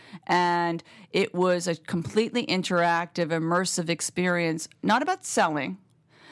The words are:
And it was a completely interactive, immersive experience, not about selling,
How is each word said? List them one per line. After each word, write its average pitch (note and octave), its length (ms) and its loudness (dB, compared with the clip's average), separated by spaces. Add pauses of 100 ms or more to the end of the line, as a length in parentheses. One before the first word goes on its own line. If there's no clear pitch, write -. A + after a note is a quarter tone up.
(260)
And F3 560 0 (300)
it F3 240 0
was F3+ 320 2
a E3+ 80 0
completely G#3+ 720 -2
interactive, E3+ 800 0
immersive E3 600 0
experience, E3+ 800 -2 (140)
not A3 220 2
about F#4 200 -2
selling, E3 540 0 (540)